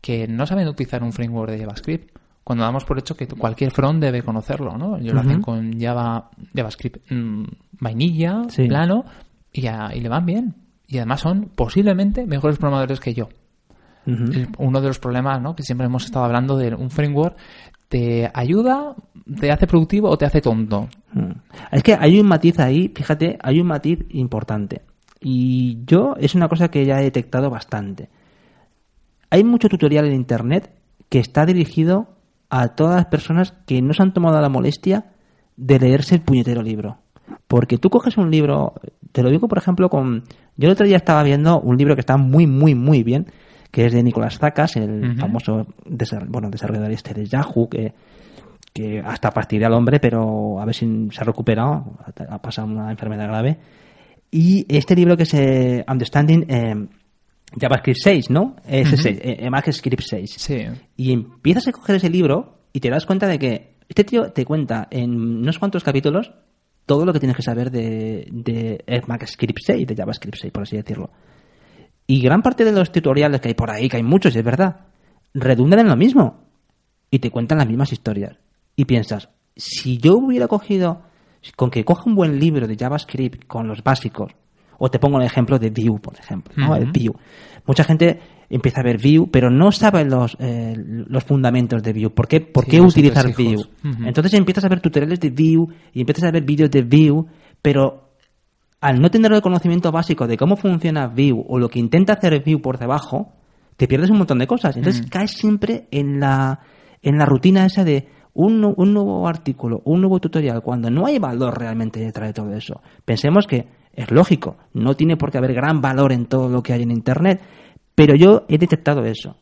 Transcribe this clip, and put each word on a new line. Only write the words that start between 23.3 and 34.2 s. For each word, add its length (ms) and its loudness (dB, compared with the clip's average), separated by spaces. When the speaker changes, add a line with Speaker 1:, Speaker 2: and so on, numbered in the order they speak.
Speaker 2:
hay 160 2
un 80 0
matiz 320 -2
importante. 720 -6
Y 640 -2
yo, 340 4
es 160 0
una 120 2
cosa 220 0
que 160 0
ya 160 2
he 20 2
detectado 460 -2
bastante. 600 -10
Hay 140 6
mucho 260 4
tutorial 360 2
en 80 0
internet 580 -2
que 100 4
está 260 2
dirigido 680 0
a 200 0
todas 260 2
las 120 2
personas 460 -2
que 140 0
no 120 2
se 80 2
han 120 4
tomado 280 2